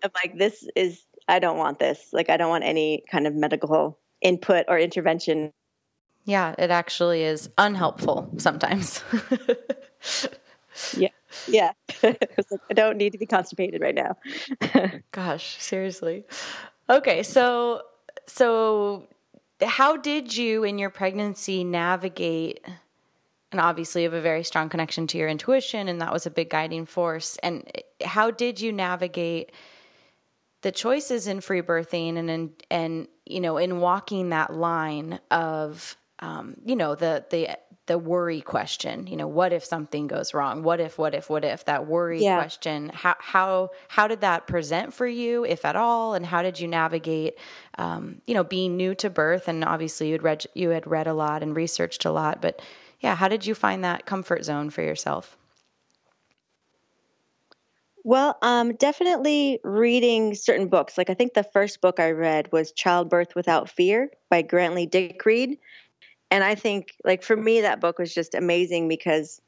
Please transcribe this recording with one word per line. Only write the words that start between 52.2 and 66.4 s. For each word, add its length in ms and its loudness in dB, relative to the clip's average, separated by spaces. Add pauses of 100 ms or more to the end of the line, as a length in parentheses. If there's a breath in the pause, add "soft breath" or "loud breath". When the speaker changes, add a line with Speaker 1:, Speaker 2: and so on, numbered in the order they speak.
Speaker 2:
but 220 -2 (380 loud breath)
yeah, 140 0
how 140 2
did 160 -2
you 100 -2
find 300 -2
that 220 -4
comfort 400 -4
zone 240 -4
for 100 -8
yourself? 560 -6 (2750)
Speaker 1:
Well, 400 4
um, 340 4
definitely 880 2
reading 720 4
certain 340 2
books. 300 2
Like, 100 2
I 60 0
think 180 0
the 100 4
first 380 0
book 180 4
I 120 4
read 420 0
was 200 2
Childbirth 640 2
Without 360 2
Fear 400 2 (200)
by 120 6
Grantley 420 2
Dick 400 0
Reed. 340 2 (720 loud breath)
And 140 4